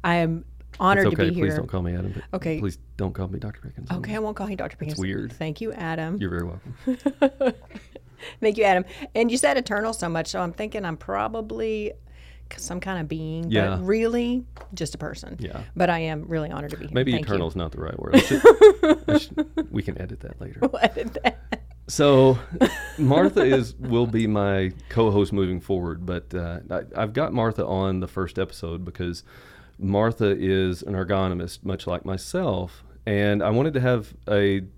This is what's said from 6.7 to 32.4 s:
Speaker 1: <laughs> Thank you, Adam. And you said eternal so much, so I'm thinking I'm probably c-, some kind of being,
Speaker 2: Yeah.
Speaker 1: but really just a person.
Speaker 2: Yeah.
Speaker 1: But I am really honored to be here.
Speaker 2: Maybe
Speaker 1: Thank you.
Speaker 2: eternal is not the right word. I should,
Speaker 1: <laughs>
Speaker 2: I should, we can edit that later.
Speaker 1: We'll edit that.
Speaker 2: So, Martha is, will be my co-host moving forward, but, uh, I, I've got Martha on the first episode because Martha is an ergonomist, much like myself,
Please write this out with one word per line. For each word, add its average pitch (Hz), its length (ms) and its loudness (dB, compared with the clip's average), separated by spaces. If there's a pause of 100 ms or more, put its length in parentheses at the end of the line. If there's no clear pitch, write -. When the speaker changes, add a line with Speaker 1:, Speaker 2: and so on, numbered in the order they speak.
Speaker 1:
<laughs> - 40 -20 (800)
Thank 214 160 2
you, 220 60 4
Adam. 185 200 4 (300)
And 233 160 2
you 240 80 0
said 277 180 2
eternal 220 380 -2
so 185 120 -6
much, 165 200 -2
so 190 160 -6
I'm 175 100 -4
thinking 214 320 -8
I'm 165 140 -6
probably 220 920 -4 (600)
c-, - 60 -16
some - 200 -8
kind 185 220 -6
of 156 80 -6
being, 160 420 -6
Speaker 2:
Yeah. 95 260 2
Speaker 1:
but 92 100 -4
really 240 580 0 (300)
just 165 200 -8
a - 40 -14
person. - 420 -12
Speaker 2:
Yeah. - 220 -10 (120)
Speaker 1:
But 175 140 2
I 170 120 0
am 160 280 -6
really 160 220 -4
honored 147 220 -8
to - 40 -10
be - 80 -14
here. 147 100 -12
Speaker 2:
Maybe 131 180 2
Speaker 1:
Thank 113 140 0
you. 104 60 -2
Speaker 2:
eternal 90 160 0
is 80 80 -6
not 82 160 -4
the - 80 -10
right 80 180 -8
word. - 180 2
I - 20 12
should, 269 260 4
Speaker 1:
<laughs> 415 640 10
Speaker 2:
I 302 100 4
should, 311 540 -4
we - 100 -2
can - 160 -6
edit 92 220 -10
that - 180 -14
later. - 220 -14
Speaker 1:
We'll 262 220 0
edit - 420 -2
that. - 380 -4 (260)
Speaker 2:
So, 135 500 6 (600)
Martha 151 440 4
is, 127 340 2
will 120 300 0
be 113 200 0
my 101 460 2 (180)
co-host 104 420 2
moving 92 260 0
forward, 87 460 -4
but, 90 300 -8
uh, 85 260 -6 (100)
I, 90 120 -4 (120)
I've 104 200 -4
got 139 180 -2
Martha 113 320 0
on 95 360 0
the 90 60 -4
first 92 320 -6
episode 87 460 -6
because 87 400 -8 (540)
Martha 101 600 2
is 92 440 0
an 101 100 -6
ergonomist, 92 720 -2
much 95 220 -6
like 87 180 -4
myself, 95 800 -4 (220)